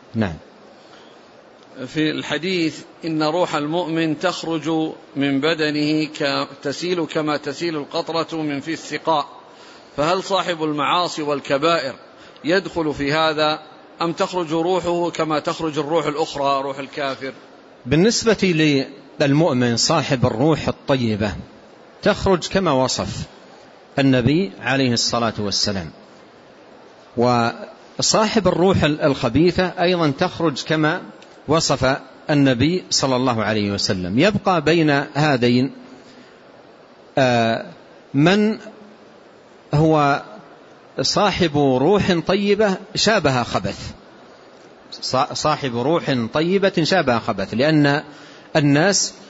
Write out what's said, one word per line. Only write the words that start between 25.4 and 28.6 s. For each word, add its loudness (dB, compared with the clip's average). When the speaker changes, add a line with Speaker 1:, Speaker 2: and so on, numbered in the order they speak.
Speaker 1:
وصاحب 0
الروح 4